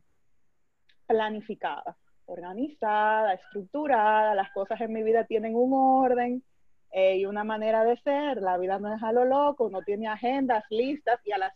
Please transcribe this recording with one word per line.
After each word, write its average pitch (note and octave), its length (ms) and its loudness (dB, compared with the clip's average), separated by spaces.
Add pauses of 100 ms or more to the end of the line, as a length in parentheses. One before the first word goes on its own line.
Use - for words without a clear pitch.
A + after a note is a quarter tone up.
(1080)
planificada, G#3+ 920 -4 (280)
organizada, G#3+ 1120 -2
estructurada, G#3+ 1000 0
las F#3+ 180 -2
cosas G3+ 280 -6
en A3 120 -4
mi A3 100 -6
vida A3 220 2
tienen A3 300 -2
un B3+ 180 2
orden, B3+ 680 2 (500)
eh, F#3+ 260 4
y G3 80 -2
una G#3 180 -6
manera A3 400 0
de A#3+ 140 4
ser, C#4+ 420 -2
la F#3 180 0
vida F#3 200 -2
no G#3 160 -6
es A3 80 -8
a A3 100 -2
lo B3 120 4
loco, C#4 420 2
uno F#3 160 -8
tiene G#3 260 -6
agendas, A#3+ 600 0
listas, A#3+ 540 0
y G#3 80 -4
a G3+ 60 -2
las F#3+ 180 -4